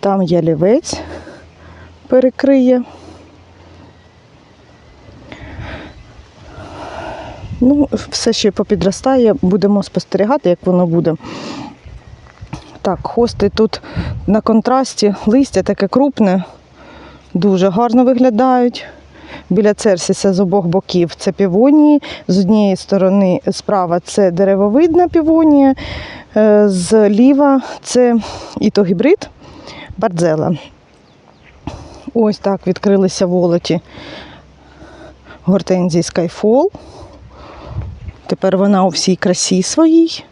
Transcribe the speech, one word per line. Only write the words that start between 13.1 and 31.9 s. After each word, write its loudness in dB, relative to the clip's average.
тут -2
на 2
контрасті, 0
листя 2
таке -2
крупне, 0
дуже 2
гарно 2
виглядають. 2
Біля 2
церсіса 0
з 0
обох 0
боків -2
це -4
півонії, 4
з 2
однієї 2
сторони 0
справа -2
це 0
деревовидна 2
півонія, 4
е, 4
зліва 4
це 2
і 2
то 2
гібрид, 0
бардзела. -2